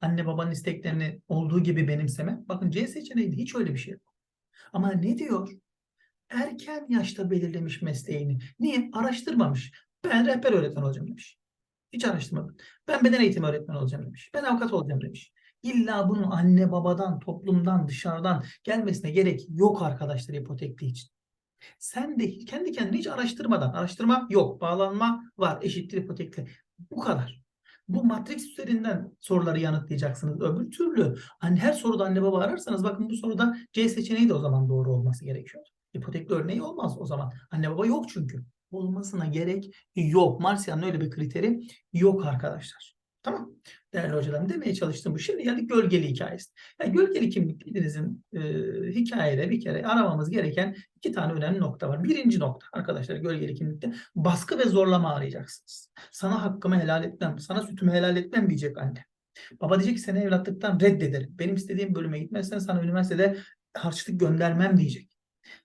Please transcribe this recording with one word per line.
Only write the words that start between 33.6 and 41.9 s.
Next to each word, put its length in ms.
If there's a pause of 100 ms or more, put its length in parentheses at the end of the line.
C 160
seçeneği 400
de 40
o 60
zaman 300
doğru 220
olması 340
gerekiyor. 380 (300)
İpotekli 400
örneği 280
olmaz 400
o 40
zaman. 260 (200)
Anne 200
baba 140
yok 240
çünkü. 360 (260)
Olmasına 540
gerek 500 (200)
yok. 440
Marsia'nın 440
öyle 180
bir 80
kriteri 520 (320)